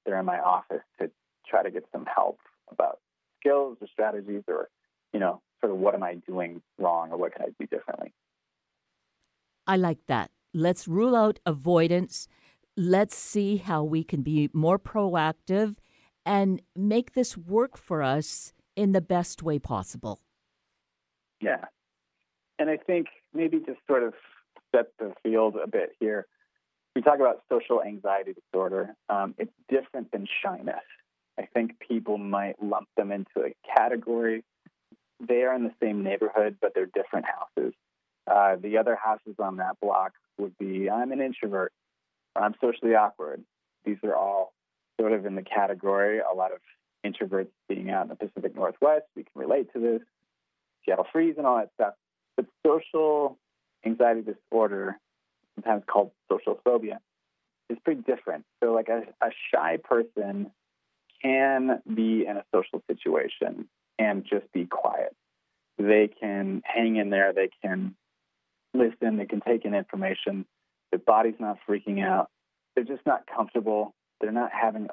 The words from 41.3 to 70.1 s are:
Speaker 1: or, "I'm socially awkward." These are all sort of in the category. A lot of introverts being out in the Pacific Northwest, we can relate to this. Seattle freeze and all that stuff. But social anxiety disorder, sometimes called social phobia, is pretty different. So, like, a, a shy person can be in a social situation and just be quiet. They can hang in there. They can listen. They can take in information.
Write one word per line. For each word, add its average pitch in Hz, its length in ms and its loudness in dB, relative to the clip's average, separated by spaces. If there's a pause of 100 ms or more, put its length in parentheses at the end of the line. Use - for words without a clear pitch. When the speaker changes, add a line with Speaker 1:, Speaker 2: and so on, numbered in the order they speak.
Speaker 1:
or, 101 80 -2
"I'm 104 180 0
socially 117 340 2
awkward." 98 500 0 (400)
These 101 180 -4
are 104 140 0
all 98 360 0 (480)
sort 110 120 2
of 101 120 0
in 98 120 -6
the 95 60 -6
category. 98 760 0
A 95 160 -2
lot 92 180 -2
of - 80 -12 (460)
introverts 95 460 -4 (160)
being 95 220 -6
out 95 120 0
in - 60 -4
the - 80 -12
Pacific - 380 -8
Northwest, 151 600 2
we - 80 -14
can - 180 -20
relate 110 320 -2
to 123 60 -8
this. 117 240 0 (840)
Seattle - 280 0
freeze 165 260 2
and - 80 -2
all 127 100 6
that 107 180 -2
stuff. 104 200 0 (420)
But - 100 -2 (200)
social 151 720 2 (480)
anxiety 117 360 4
disorder, 101 760 -2 (560)
sometimes 107 320 -2
called 101 240 2 (200)
social - 340 -2
phobia, 113 360 2 (720)
is 117 140 -6
pretty 143 180 0
different. 104 420 -4 (180)
So, 117 100 2
like, 110 160 2
a, 113 160 -2 (200)
a 117 60 0 (220)
shy 139 300 2
person 104 680 -2 (720)
can 131 580 2 (120)
be 110 340 2
in 101 100 -6
a 101 80 -8 (100)
social - 320 0
situation - 840 -2 (300)
and 101 260 0
just - 280 -2
be 87 140 -2
quiet. - 480 -2 (640)
They 104 300 6 (120)
can 98 440 -4
hang 113 320 2
in 101 140 0
there. 98 220 4
They 95 180 2 (120)
can 95 340 -4 (760)
listen. 113 420 2
They 101 100 -4
can 104 140 -4
take 117 240 0
in 104 100 -2
information. 98 720 -4 (460)